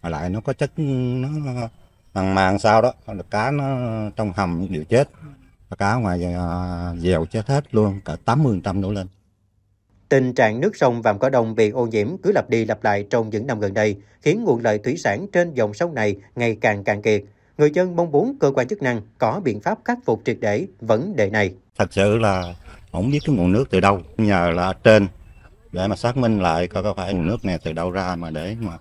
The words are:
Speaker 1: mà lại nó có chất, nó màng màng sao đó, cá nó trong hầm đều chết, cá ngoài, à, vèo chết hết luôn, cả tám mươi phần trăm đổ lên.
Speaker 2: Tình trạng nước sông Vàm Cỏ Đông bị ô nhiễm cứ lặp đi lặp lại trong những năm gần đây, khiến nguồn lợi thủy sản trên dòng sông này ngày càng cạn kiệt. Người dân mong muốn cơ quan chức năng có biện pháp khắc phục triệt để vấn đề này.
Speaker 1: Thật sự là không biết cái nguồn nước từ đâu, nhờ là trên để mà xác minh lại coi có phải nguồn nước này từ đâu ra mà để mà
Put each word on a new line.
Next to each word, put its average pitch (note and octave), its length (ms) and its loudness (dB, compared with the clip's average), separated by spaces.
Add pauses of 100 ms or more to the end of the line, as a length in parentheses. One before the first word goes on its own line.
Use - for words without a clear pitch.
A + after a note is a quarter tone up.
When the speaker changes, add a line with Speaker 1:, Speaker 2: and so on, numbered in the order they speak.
Speaker 1:
mà E2+ 80 -8
lại E2 200 -4
nó G#2 120 -4
có F3 120 -4
chất, - 240 -4
nó B2+ 520 -2 (840)
màng F#2+ 220 0
màng F#2+ 240 2
sao A2 220 6
đó, A#2+ 120 2 (380)
cá A2 200 -2
nó C#3+ 140 -2 (500)
trong G#2+ 200 -2
hầm F2+ 340 -2
đều D#2 140 -6
chết, A#2+ 260 2 (680)
cá G2+ 180 0
ngoài, F#2 280 0
à, F2 800 -4
vèo E2+ 240 2
chết G#2+ 220 -6
hết C#3+ 280 0
luôn, G#2 300 2
cả D2+ 100 -6 (100)
tám C3 180 2
mươi B2+ 100 2
phần F2+ 80 -2
trăm G2 200 -2
đổ F#2+ 100 -2
lên. G2 160 -4 (1000)
Speaker 2:
Tình B2+ 240 4
trạng A#2 260 2
nước G3 160 0
sông A#2+ 260 2
Vàm G#2+ 180 2
Cỏ C3 100 2
Đông A2+ 260 0
bị A2 140 4
ô B2 160 -2
nhiễm A2+ 320 -2
cứ - 140 0
lặp - 180 0
đi A#2 160 2
lặp G#2+ 180 -4
lại G2+ 260 0
trong A2+ 200 0
những A2 180 -4
năm A#2+ 120 -4
gần G2+ 140 -2
đây, G#2+ 240 0 (240)
khiến G3 220 0
nguồn B2+ 180 0
lợi A2 160 2
thủy B2+ 200 -4
sản G2+ 360 -4
trên F3 200 0
dòng A2 200 0
sông E3+ 200 -4
này G#2+ 220 0 (200)
ngày A#2+ 260 0
càng G#2 220 2
cạn G#2 180 -2
kiệt. G#2 220 2 (340)
Người D3+ 140 4
dân F3+ 240 0
mong E3+ 160 0
muốn A3 280 0
cơ C#3+ 160 4
quan B2+ 120 0
chức G#3 140 -6
năng B2 200 -2 (160)
có B2 260 0
biện G#2+ 160 -2
pháp G3+ 260 -4
khắc A#3+ 200 -2
phục A2 200 0
triệt A#2+ 160 -2
để A2+ 260 -2 (140)
vấn A#2+ 340 0
đề G#2 140 2
này. G#2 240 0 (240)
Speaker 1:
Thật G2+ 160 -2
sự G2+ 240 4
là F#2 380 0 (360)
không G2 200 -2
biết C#3+ 140 0
cái D3+ 100 2
nguồn F2+ 160 2
nước A#2 180 2
từ F#2+ 100 2
đâu, G2 220 2 (160)
nhờ F#2+ 340 2
là F2+ 220 0 (100)
trên G#2+ 240 8 (640)
để F2+ 160 -2
mà G#2 80 0
xác B2 220 -2
minh A2+ 220 2
lại F2 280 2
coi F#2 160 -4
có G#2 100 -2
phải F#2+ 200 -6
nguồn E2+ 140 0
nước A2+ 180 -4
này F2+ 180 -2
từ D#2+ 100 -4
đâu E2+ 180 -4
ra F#2 240 -2
mà E2+ 140 -8
để E2 300 -6
mà F2+ 220 -8